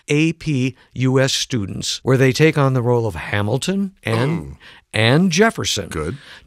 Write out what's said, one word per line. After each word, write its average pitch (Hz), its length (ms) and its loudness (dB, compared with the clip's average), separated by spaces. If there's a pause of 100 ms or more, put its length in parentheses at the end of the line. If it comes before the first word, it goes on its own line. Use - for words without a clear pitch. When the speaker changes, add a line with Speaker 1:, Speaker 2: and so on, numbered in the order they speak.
Speaker 1:
A 156 240 2
P 135 460 -4 (160)
U 127 260 2
S 131 140 2
students - 680 -4
where 135 140 2
they 131 160 4
take 151 260 2
on 135 180 2
the 127 60 0
role 117 240 2
of 98 100 -4
Hamilton 127 760 -2 (100)
and, 117 500 -2
Speaker 2:
Oh. - 40 -18 (360)
Speaker 1:
and 147 400 4
Jefferson 151 560 0
Speaker 2:
Good. 82 260 -4 (320)